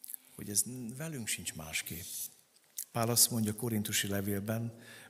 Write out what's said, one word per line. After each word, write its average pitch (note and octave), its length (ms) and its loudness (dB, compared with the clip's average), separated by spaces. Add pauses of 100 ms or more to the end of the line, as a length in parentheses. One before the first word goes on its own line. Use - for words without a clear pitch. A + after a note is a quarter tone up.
(340)
hogy G#2 160 -8
ez G2 120 4 (340)
velünk D3 300 -6
sincs - 280 -4
másképp. E2 520 -6 (840)
Pál A2+ 160 4
azt A#2 220 8
mondja A2 220 2
a G#2+ 40 -4
korintusi G#2+ 520 2
levélben, G#2 680 0 (320)